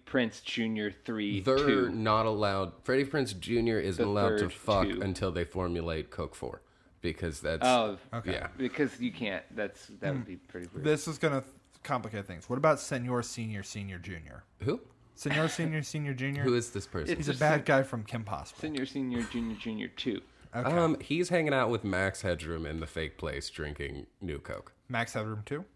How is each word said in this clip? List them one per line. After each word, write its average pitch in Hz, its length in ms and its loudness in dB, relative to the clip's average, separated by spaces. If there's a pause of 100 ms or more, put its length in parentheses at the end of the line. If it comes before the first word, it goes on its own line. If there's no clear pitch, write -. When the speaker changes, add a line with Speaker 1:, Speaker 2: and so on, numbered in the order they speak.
Speaker 1:
Prinze 120 360 0
Junior 110 460 0 (160)
three, 104 360 0
Speaker 2:
They're 131 160 4
Speaker 1:
two. 127 340 6
Speaker 2:
not 110 340 4
allowed. 101 460 2 (120)
Freddie 135 220 4
Prinze 127 340 0
Junior 113 400 2
isn't 90 240 0
Speaker 1:
The 104 60 2
Speaker 2:
allowed 101 280 4
to 104 80 4
Speaker 1:
third 87 80 -2
Speaker 2:
fuck 101 340 4
Speaker 1:
two. 98 160 -2
Speaker 2:
until 95 280 0
they 85 120 0
formulate 85 680 -2
Coke 80 240 -6
four, - 300 -10 (380)
because 82 380 -4
that's 82 280 0
Speaker 1:
Oh, 110 320 4 (160)
Speaker 3:
Okay. 113 160 -4
Speaker 2:
yeah. - 160 -2 (100)
Speaker 1:
because 131 420 -2
you 120 120 -2
can't. 110 320 -4 (120)
That's, 104 300 -6 (140)
that 98 140 0
would 123 100 -2
Speaker 3:
Hmm. - 40 -12
Speaker 1:
be 90 100 -10
pretty 87 360 -12
weird. 147 120 -6
Speaker 3:
This 151 220 2
is 156 120 -6
gonna 139 220 0
th-, - 120 -12 (300)
complicate 110 420 -4
things. 87 240 -12
What 123 80 0
about 147 220 6
Senor 123 420 0
Senior, 110 400 -4
Senior, 98 380 -8
Junior? 85 440 -12 (200)
Speaker 2:
Who? 160 180 0 (320)
Speaker 3:
Senor 156 360 0
Senior, 156 340 -2
Senior, 143 320 -4
Junior? 135 260 -2
Speaker 2:
Who 123 140 4
is 117 160 0
this 98 160 -6
person? 85 240 -2
Speaker 1:
It's 160 80 0
Speaker 3:
He's 143 80 -2
a 143 60 4
Speaker 1:
just 127 60 -4
Speaker 3:
bad 151 180 6
Speaker 1:
Sen-, - 80 -2
Speaker 3:
guy 135 180 6
from 120 220 -6
Kim 113 180 -6
Possible. - 360 -8
Speaker 1:
Senor 143 280 -2
Senior, 127 360 -2
Junior, 113 340 -4
Junior 107 320 -4
two. - 320 -4 (340)
Speaker 3:
Okay. 123 160 0
Speaker 2:
Um, 165 280 4
he's 165 300 0
hanging 160 240 4
out 127 160 4
with 113 140 2
Max 95 400 2
Headroom 80 420 0
in 78 140 -4
the 82 80 -4
fake 80 320 -6
place, 71 320 -4
drinking 73 560 -6 (120)
new 78 200 -6
Coke. 50 340 -10 (160)
Speaker 3:
Max 117 240 -2
Headroom 107 320 -4
two? 151 200 -6 (100)